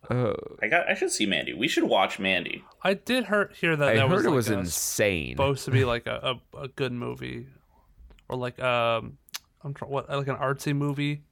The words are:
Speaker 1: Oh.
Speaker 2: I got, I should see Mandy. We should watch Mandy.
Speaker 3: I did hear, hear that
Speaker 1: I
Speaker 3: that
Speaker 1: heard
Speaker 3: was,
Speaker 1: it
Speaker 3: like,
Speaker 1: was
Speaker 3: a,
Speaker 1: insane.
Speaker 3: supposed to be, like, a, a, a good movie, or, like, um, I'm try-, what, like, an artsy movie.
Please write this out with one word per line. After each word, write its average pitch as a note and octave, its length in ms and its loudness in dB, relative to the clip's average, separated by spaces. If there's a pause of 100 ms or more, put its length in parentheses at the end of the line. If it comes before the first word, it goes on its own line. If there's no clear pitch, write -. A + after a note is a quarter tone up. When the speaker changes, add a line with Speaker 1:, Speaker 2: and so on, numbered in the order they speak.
(120)
Speaker 1:
Oh. A#2+ 240 2 (260)
Speaker 2:
I A2 60 0
got, E3 220 4
I F#3+ 40 4
should F4 160 0
see - 160 0
Mandy. D2+ 280 0
We A2 160 0
should - 160 2
watch G2+ 340 4
Mandy. F#2+ 460 0 (180)
Speaker 3:
I G3 120 2
did B3 320 -2
hear, G3+ 220 0 (100)
hear E3+ 180 2
that C#3+ 100 2
Speaker 1:
I A2+ 80 4
Speaker 3:
that C3+ 140 6
Speaker 1:
heard - 20 6
Speaker 3:
was, G3 140 4
Speaker 1:
it A3 40 4
Speaker 3:
like, D#3 60 4
Speaker 1:
was A2+ 140 2
Speaker 3:
a, G#2 100 2
Speaker 1:
insane. E2+ 800 -2
Speaker 3:
supposed C#3 280 0
to C#3 60 -2
be, B2+ 140 4
like, A#2+ 200 -2
a, A#2+ 320 -4 (160)
a, - 100 -16
a C3+ 40 -10
good B2+ 240 -4
movie, B2 560 -8 (800)
or, B2+ 100 -6
like, B2 240 -6
um, A#2+ 560 0 (460)
I'm C#3+ 100 -8
try-, - 140 -10
what, C3+ 220 -6
like, C#3 180 -2
an C3+ 80 -2
artsy C#3 400 -2
movie. C#3+ 560 -2